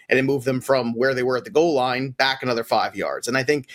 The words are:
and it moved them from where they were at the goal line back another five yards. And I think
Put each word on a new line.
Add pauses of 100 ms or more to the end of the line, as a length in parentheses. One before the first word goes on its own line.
and
it
moved
them
from
where
they
were
at
the
goal
line
back
another
five
yards.
And
I
think